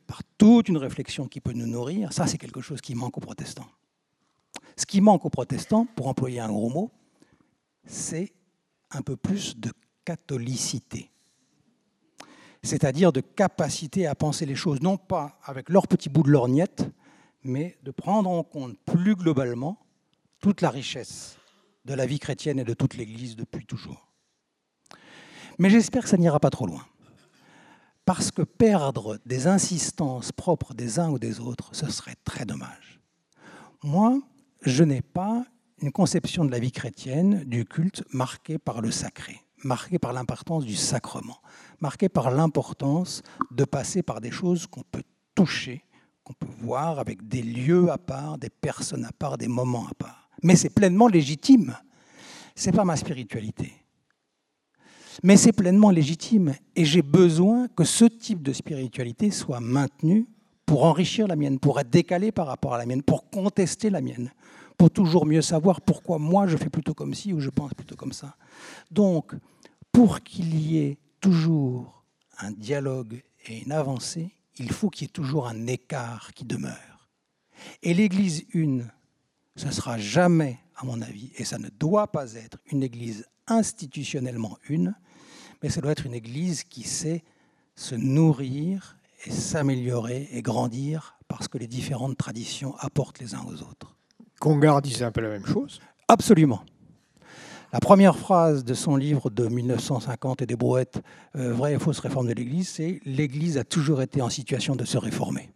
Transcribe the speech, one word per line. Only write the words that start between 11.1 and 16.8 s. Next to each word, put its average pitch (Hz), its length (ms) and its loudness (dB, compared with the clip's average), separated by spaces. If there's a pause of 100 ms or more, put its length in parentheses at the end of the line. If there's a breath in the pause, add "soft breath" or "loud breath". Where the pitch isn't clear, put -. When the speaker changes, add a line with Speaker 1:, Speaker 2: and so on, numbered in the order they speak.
Speaker 1:
C'est-à-dire 156 480 4
de 131 100 0
capacité 175 840 -2
à 139 80 -4
penser 151 320 -2
les 135 80 -6
choses, 139 260 -2
non 190 160 0
pas 156 480 -8
avec 131 240 -12
leur 185 180 4
petit - 220 0
bout 147 140 4
de 139 80 4
lorgnette, 135 580 2 (540 soft breath)